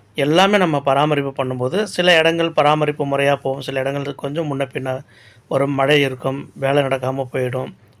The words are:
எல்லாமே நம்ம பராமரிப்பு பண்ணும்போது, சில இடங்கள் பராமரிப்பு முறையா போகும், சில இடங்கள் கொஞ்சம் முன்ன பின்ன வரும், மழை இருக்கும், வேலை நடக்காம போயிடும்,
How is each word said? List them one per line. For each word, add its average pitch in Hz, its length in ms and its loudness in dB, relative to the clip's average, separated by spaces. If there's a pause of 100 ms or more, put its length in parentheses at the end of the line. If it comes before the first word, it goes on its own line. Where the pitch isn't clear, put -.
(140)
எல்லாமே 180 440 4
நம்ம 160 220 2
பராமரிப்பு 139 640 0
பண்ணும்போது, 131 380 -2
சில 180 360 2
இடங்கள் 165 340 2
பராமரிப்பு 147 540 2
முறையா 139 300 2
போகும், 139 260 -6
சில 135 180 -4
இடங்கள் 139 340 -4
கொஞ்சம் 151 320 -6
முன்ன 139 160 -4
பின்ன 131 400 -6 (460)
வரும், 139 240 0
மழை 139 280 2
இருக்கும், 135 540 -4
வேலை 139 280 0
நடக்காம 131 500 -2
போயிடும், 131 420 -4 (260)